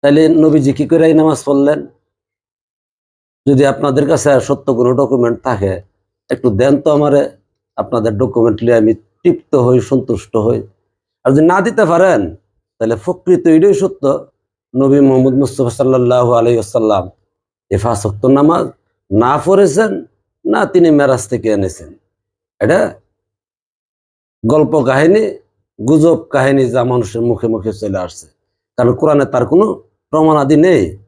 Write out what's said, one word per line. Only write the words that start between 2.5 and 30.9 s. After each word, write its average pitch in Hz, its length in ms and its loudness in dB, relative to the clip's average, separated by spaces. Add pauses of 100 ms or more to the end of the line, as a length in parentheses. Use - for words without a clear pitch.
যদি 139 180 2 (100)
আপনাদের 143 380 -2
কাছে 147 180 0 (180)
সত্য - 200 -6 (100)
কোনো 123 220 0
ডকুমেন্ট 120 380 -2 (100)
থাকে, 98 260 -4 (560)
একটু - 180 -4 (120)
দেন 139 140 2 (100)
তো - 120 0
আমারে, 143 260 2 (560)
আপনাদের 113 340 -4 (100)
ডকুমেন্ট 117 440 0
লিয়ে 120 160 2
আমি 113 120 2 (260)
তৃপ্ত - 320 -2 (140)
হই, 127 120 2 (120)
সন্তুষ্ট 123 440 -4 (120)
হই। 117 140 -2 (680)
আর 127 60 0
যদি 147 200 4
না 185 60 2 (100)
দিতে 220 240 0
পারেন, 170 300 2 (600)
তাহলে 113 220 -2
প্রকৃত 175 400 -2 (120)
এটাই 185 240 4
সত্য, 190 240 -4 (680)
নবী 135 340 2
মুহাম্মদ 131 340 2
মুস্তাফা 131 380 -2
সাল্লাল্লাহু 123 600 2
আলাইহি 120 200 2
ওয়াসাল্লাম 107 440 -2 (680)
এই 98 120 -2
পাঁচ 113 180 -2
ওয়াক্ত 104 220 -6 (140)
নামাজ 151 280 2 (460)
না 117 220 2 (120)
পড়েছেন, 196 460 2 (540)
না - 160 0 (120)
তিনি 170 240 4
মেরাজ 135 340 0
থেকে 110 160 -4 (100)
এনেছেন। 95 320 -6 (720)
এটা 139 180 0 (1600)
গল্প 147 300 0 (160)
কাহিনী, 160 340 2 (560)
গুজব 156 400 2 (160)
কাহিনী, 135 280 0 (100)
যা 127 80 0 (100)
মানুষের 117 380 -4
মুখে 117 240 -4
মুখে 107 260 -6
চলে 98 260 -6
আসছে, - 220 -20 (500)
কারণ 123 220 0
কোরআনে 147 340 0
তার 123 180 0
কোনো 185 140 2 (480)
প্রমাণাদি 151 520 2
নেই। 165 180 2 (240)